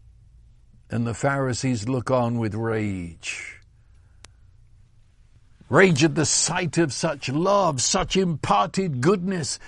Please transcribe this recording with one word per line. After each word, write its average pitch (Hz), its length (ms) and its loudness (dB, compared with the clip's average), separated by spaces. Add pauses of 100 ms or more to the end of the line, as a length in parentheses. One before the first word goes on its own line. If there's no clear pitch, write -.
(880)
And 117 160 -2
the 117 80 -4
Pharisees 131 760 -2
look 127 220 -4
on 120 300 0
with 107 160 -2
rage. 104 1040 -6 (2000)
Rage 156 340 6
at 147 120 2
the 156 100 2
sight 175 540 0
of 160 120 2
such 151 380 -4
love, 170 500 2
such 185 380 0
imparted 190 840 0
goodness, 180 680 0